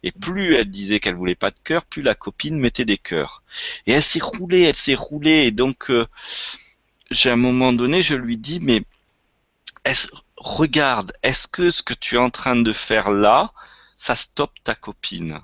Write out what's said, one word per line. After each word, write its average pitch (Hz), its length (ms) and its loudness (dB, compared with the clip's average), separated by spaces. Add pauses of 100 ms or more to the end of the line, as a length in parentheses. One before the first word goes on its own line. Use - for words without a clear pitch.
Et - 80 -4
plus 180 440 0
elle 107 140 2
disait 101 300 -2
qu'elle 90 160 -4
voulait 90 200 -2
pas 98 160 -2
de - 120 -20
cœur, 165 220 -2
plus - 160 -12
la 123 140 2
copine - 440 -8
mettait 123 260 0
des 101 120 0
cœurs. - 440 -6 (460)
Et 185 60 2
elle 147 100 4
s'est - 180 2
roulée, 180 420 0
elle 151 120 4
s'est - 200 0
roulée, 151 520 2
et 113 40 2
donc, 127 380 -2
euh, 117 160 2 (1040)
j'ai, - 180 2
à 120 40 4
un 120 40 4
moment 127 360 4
donné, 131 280 2
je 156 140 2
lui 120 220 -4
dis, 147 220 -6
mais 123 240 2 (1040)
est-ce, 131 220 2 (300)
regarde, 127 760 0 (100)
est-ce 131 240 0
que 175 240 0
ce - 120 -2
que 123 100 -6
tu - 220 -4
es - 20 4
en 123 120 4
train 123 280 -2
de 113 160 2
faire 104 380 0
là, 104 420 4 (420)
ça - 200 -2
stoppe - 380 -4 (100)
ta 113 120 -4
copine ? 82 680 -10